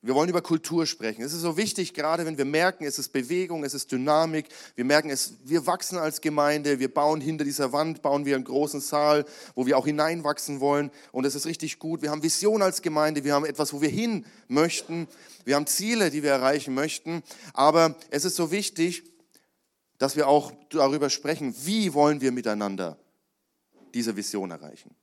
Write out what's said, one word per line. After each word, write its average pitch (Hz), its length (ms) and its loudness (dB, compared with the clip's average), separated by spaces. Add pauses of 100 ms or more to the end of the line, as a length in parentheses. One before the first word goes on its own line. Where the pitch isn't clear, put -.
Wir 120 120 0
wollen 156 140 4
über 170 140 0
Kultur 165 440 0
sprechen. 110 360 -6
Es 143 100 -6
ist 170 80 -6
so 165 160 -2
wichtig, 196 360 -2
gerade 160 340 -2
wenn 160 120 -6
wir 139 60 0
merken, 160 400 0
es 143 120 -6
ist - 120 -6
Bewegung, 165 560 -4
es 131 100 -6
ist - 160 -8
Dynamik. 151 560 0 (300)
Wir 123 80 -2
merken 147 260 4
es, - 320 -4
wir 139 240 0
wachsen 180 320 -2
als 156 220 -2
Gemeinde, 147 580 2
wir 131 160 -2
bauen 151 260 2
hinter 151 240 -2
dieser 139 280 -2
Wand, 156 300 -2
bauen 143 220 2
wir 139 120 2
einen 127 80 -2
großen 147 360 -2
Saal, 147 440 2 (320)
wo 127 100 0
wir 135 100 4
auch 127 100 2
hineinwachsen 147 760 -2
wollen. 143 320 2 (180)
Und 127 140 -4
es 135 100 0
ist 147 120 -6
richtig 160 340 -8
gut. 160 220 -6
Wir 151 100 -2
haben 156 100 -4
Vision 202 400 2
als 185 200 0
Gemeinde, 151 420 0
wir 143 100 2
haben 147 120 2
etwas, 147 260 -2
wo 143 80 -6
wir 220 80 2
hin 220 360 -2 (220)
möchten. 165 640 0 (360)
Wir 139 120 2
haben 147 100 0
Ziele, 208 440 0
die 147 120 -4
wir 147 80 2
erreichen 139 420 2
möchten. 156 520 -4 (280)
Aber 156 440 6 (140)
es 143 140 -2
ist 185 120 -4
so 160 160 0
wichtig, 180 500 -2 (960)
dass 135 160 0
wir 151 140 2
auch 143 240 4 (160)
darüber 143 420 2
sprechen, 147 420 -4 (120)
wie 190 300 0
wollen 147 260 4
wir 131 100 2
miteinander 104 680 -4 (960)
diese 117 220 -4
Vision 95 380 -6
erreichen. 76 500 -20